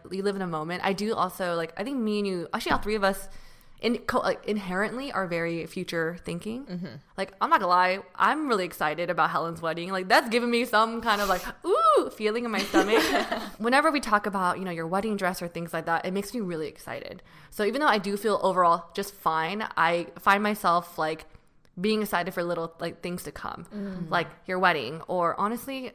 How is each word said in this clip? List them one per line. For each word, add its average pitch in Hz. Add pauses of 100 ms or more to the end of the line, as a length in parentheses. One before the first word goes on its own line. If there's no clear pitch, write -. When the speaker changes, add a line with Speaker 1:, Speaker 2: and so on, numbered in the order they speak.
Speaker 1:
you 190
live 196
in 196
a 185
moment. 165
I 196
do 208
also, 175
like, 165
I 202
think 277
me 214
and 202
you, 175
actually 240
all -
three 208
of 196
us, 196 (540)
in-, 233
co-, -
like, -
inherently 208
are 190
very 170
future 170
thinking. 214
Speaker 2:
Mm-hmm. 180 (300)
Speaker 1:
Like, 190
I'm 233
not 311
gonna 180
lie, 180 (160)
I'm 277
really 214
excited 170
about 165
Helen's 165
wedding. 165
Like, 185
that's 247
giving 240
me 233
some 226
kind 214
of, 202
like, 185 (240)
ooh, 554
feeling 220
in 226
my 202
stomach. 208
Speaker 2:
<laughs> 220
Speaker 1:
Whenever 262
we 285
talk 214
about, 185
you 190
know, 180
your 165
wedding 202
dress 180
or 175
things 170
like 165
that, 165
it 185
makes 196
me 247
really 165
excited. - (260)
So -
even 226
though 302
I 220
do 202
feel 208
overall 175
just -
fine, 165
I 170 (120)
find 202
myself, 185
like, 160 (540)
being 214
excited 185
for 180
little, 165
like, 170
things 175
to 147
come, -
Speaker 2:
Mm. 190
Speaker 1:
like 175 (180)
your 185
wedding, 160
or 170
honestly, 240